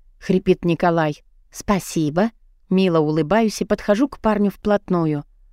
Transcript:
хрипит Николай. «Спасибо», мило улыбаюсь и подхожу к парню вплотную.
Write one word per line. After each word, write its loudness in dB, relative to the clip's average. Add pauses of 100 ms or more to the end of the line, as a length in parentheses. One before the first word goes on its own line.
(200)
хрипит 0
Николай. 0 (280)
«Спасибо», -2 (400)
мило 2
улыбаюсь 0
и -6
подхожу 0
к -10
парню 0
вплотную. -2 (300)